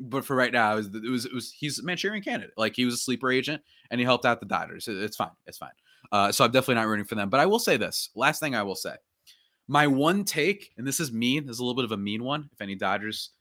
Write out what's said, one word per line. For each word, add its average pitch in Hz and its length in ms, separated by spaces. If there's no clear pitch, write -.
but 127 240
for 139 100
right 127 180
now, 113 200
it 110 40
was, 107 120
it 110 220
was, 123 160
it - 60
was, 123 200
he's 147 260
a 120 60
Manchurian 196 400
candidate. 165 320
Like, 107 180
he 127 100
was 123 100
a - 20
sleeper 127 340
agent, 131 320
and 120 100
he 123 40
helped 123 200
out 120 160
the 104 60
Dodgers. 85 420
It, 104 80
it's 104 200
fine. - 140
It's - 120
fine. 65 120
Uh, 101 220
so 135 120
I'm 117 60
definitely 127 260
not 113 120
rooting 104 160
for 113 100
them. 101 160
But 131 80
I 151 80
will 214 140
say 185 160
this. - 400
Last 139 240
thing 143 160
I 107 80
will 95 100
say. - 220
My 143 180
one 151 380
take, 190 520
and 117 80
this 135 140
is 143 140
mean, 127 340
this 120 100
is 120 40
a 123 40
little 123 120
bit 131 80
of 110 80
a 110 40
mean 101 280
one, 147 280
if - 80
any 98 140
Dodgers 101 560